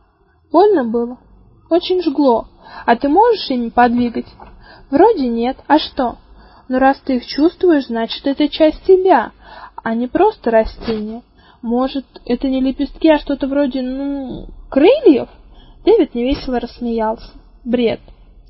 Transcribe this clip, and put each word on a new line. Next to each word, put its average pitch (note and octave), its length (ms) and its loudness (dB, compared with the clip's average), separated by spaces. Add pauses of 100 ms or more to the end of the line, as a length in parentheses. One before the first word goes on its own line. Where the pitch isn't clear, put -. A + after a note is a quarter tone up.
(520)
«Больно F4+ 320 4
было?» A#3 340 -6 (520)
«Очень F4+ 340 0
жгло. C4+ 440 0 (380)
А A#3 100 2
ты C#4 140 -2
можешь G#4+ 400 2
ими A#3+ 200 -4
подвигать?» A#3+ 580 0 (640)
«Вроде D#4+ 360 2
нет. A#3 300 -4 (100)
А C#4+ 120 2
что?» - 380 -6 (500)
«Ну, B3+ 120 -2
раз C4+ 200 2
ты B3+ 180 -4
их A#3+ 80 -10
чувствуешь, D#4 600 0
значит, A3+ 400 -6
это C#4+ 200 0
часть D#4 360 0
тебя, F#4 480 4 (440)
а A3+ 200 -6
не B3 120 -4
просто E4 440 0
растение. A3 680 -2 (400)
Может, B3+ 440 -4 (200)
это B3 220 -4
не C4 140 -2
лепестки, C4+ 480 -2
а D4 100 4
что-то C#4 280 -6
вроде, C#4 340 -2
ну, C4+ 680 -8 (220)
крыльев?» E4+ 580 4 (560)
Дэвид G4 300 2
невесело B3 460 -4
рассмеялся. A3+ 720 -6 (320)
«Бред». A#3+ 360 -2 (500)